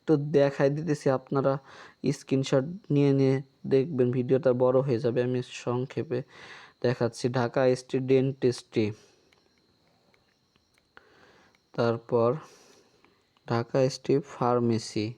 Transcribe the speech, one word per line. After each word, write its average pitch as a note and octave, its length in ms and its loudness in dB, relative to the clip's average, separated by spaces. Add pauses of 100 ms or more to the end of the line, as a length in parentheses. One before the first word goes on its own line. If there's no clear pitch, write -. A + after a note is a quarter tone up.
একটু D#3+ 140 2 (220)
দেখাই C#3 400 2
দিতেছি, D3+ 300 -4 (120)
আপনারা C3+ 340 -2 (680)
স্ক্রিনশট C3+ 480 0 (280)
নিয়ে C#3+ 240 4
নিয়ে C3+ 180 4 (360)
দেখবেন, C3 440 2
ভিডিওটা C3 340 2 (120)
বড় B2+ 240 4
হয়ে A#2+ 180 0
যাবে। D3 220 0
আমি B2+ 140 -2 (240)
সংক্ষেপে B2 540 -4 (680)
দেখাচ্ছি। A#2+ 400 -2 (140)
ঢাকা A#2+ 280 -2
আইএসটি B2+ 300 -2 (140)
ডেন্টিস্ট্রি, C3 760 0 (3000)
তারপর A#2 540 0 (1160)
ঢাকা A#2 360 -2
আইএসটি C3 320 0 (200)
ফার্মেসি A#2 720 0 (120)